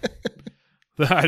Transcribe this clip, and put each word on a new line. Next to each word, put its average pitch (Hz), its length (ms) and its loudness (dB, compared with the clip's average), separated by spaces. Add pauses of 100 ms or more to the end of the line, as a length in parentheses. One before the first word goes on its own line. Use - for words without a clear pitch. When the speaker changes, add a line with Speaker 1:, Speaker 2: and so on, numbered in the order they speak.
(1000)
Speaker 1:
<laughs> - 0 -
Speaker 2:
<laughs> - 0 -
I, 151 300 2